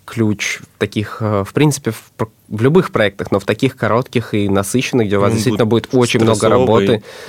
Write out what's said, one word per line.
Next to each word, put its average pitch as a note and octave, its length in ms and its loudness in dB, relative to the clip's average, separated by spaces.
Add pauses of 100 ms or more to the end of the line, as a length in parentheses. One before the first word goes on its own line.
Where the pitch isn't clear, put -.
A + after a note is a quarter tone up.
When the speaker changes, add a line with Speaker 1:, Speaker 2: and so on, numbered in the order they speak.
Speaker 1:
ключ G#2+ 540 -4
в - 200 -20
таких, G#2 420 -6
э, G#2 240 0
в - 80 -14
принципе, C#3+ 380 0
в - 260 -14
пр-, A2+ 100 -4 (220)
в A2 120 -6
любых D#3 300 2
проектах, - 400 -2
но G2+ 80 2
в - 60 -6
таких B2+ 320 -2
коротких A2+ 560 -2
и G2+ 160 0
насыщенных, G#2 580 0
где G2+ 100 0
у G2 40 2
вас G#2 80 4
Speaker 2:
Он A2+ 60 0
Speaker 1:
действительно A2+ 300 0
Speaker 2:
будет A2+ 120 2
Speaker 1:
будет - 160 -4
очень B2 280 2
много A2+ 160 4
Speaker 2:
стрессовый, A2 280 2
Speaker 1:
работы. G#2+ 380 2 (260)